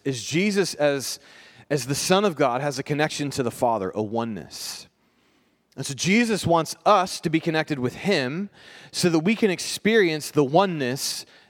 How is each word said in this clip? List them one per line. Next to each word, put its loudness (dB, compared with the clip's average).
is -6
Jesus 0
as, -2
as -2
the -2
Son 2
of 0
God 2
has -4
a -4
connection -2
to -2
the -2
Father, 0
a -2
oneness. -8
And -8
so -8
Jesus 2
wants 2
us 4
to -2
be 0
connected 0
with -2
him -2
so 2
that 4
we 2
can 2
experience 0
the 4
oneness 0